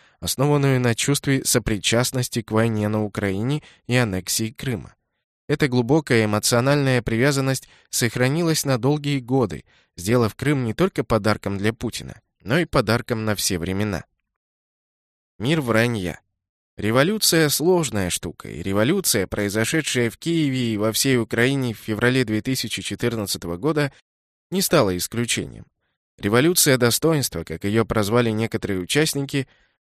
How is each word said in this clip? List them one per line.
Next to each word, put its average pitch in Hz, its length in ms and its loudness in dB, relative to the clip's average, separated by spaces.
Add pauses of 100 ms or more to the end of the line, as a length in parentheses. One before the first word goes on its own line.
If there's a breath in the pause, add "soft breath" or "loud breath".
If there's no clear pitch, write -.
(200 soft breath)
основанную 139 640 2
на 117 140 2
чувстве 139 500 0
сопричастности 113 960 0
к - 80 -12
войне 110 380 2
на 107 160 0
Украине 104 580 -2 (240 loud breath)
и 120 100 -2
аннексии 110 540 -2
Крыма. 110 460 -8 (520)
Эта 151 200 0
глубокая 123 580 2
эмоциональная 123 800 2
привязанность 135 680 0 (220 soft breath)
сохранилась 143 720 0
на 131 140 0
долгие 143 400 0
годы, 117 440 -2 (320 soft breath)
сделав 110 380 2
Крым 135 300 -2
не 110 100 -2
только 165 300 0
подарком 98 560 0
для 104 140 0
Путина, - 460 -10 (220)
но 113 160 -2
и 170 80 0
подарком 113 600 0
на 107 100 0
все 95 240 -2
времена. 95 440 -2 (1300)
Мир 151 240 0
вранья. 113 600 0 (560)
Революция — 156 680 2
сложная 143 640 0
штука, - 400 -8
и 73 120 -12
революция, 104 680 0
произошедшая 113 840 -2
в - 80 -12
Киеве 135 560 -2
и 104 40 -2
во 107 140 0
всей 131 260 2
Украине 120 560 0
в - 40 -10
феврале 120 480 0
две 107 160 -2
тысячи 127 400 -4
четырнадцатого 101 760 -4
года, 147 380 -2 (580 soft breath)
не 185 100 0
стала 113 360 4
исключением. 98 720 -6 (500)
Революция 131 600 4
достоинства, 120 680 0
как - 180 -10
её 110 220 2
прозвали 113 460 2
некоторые 107 500 -2
участники, 139 640 -2 (500 soft breath)